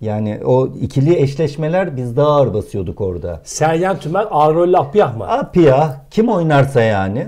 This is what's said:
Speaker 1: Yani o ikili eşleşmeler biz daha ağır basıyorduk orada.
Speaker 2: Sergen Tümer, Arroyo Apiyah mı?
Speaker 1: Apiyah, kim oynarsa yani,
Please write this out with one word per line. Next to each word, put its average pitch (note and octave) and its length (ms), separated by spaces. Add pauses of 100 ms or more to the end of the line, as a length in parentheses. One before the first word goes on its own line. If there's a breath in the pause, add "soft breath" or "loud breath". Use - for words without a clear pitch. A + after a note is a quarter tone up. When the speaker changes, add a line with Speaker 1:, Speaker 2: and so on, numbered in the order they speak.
Speaker 1:
Yani G#2+ 440
o C3 220 (140)
ikili C#3 400
eşleşmeler D#3 760
biz B2 200
daha D3 100
ağır C#3+ 260
basıyorduk G2 480
orada. F2 420
Speaker 2:
Sergen E3 560
Tümer, F#3+ 320
Arroyo E3 480
Apiyah C#3 380
mı? G2+ 100
Speaker 1:
Apiyah, D#3 680 (160)
kim A3+ 180
oynarsa D#3 520
yani, G#2+ 460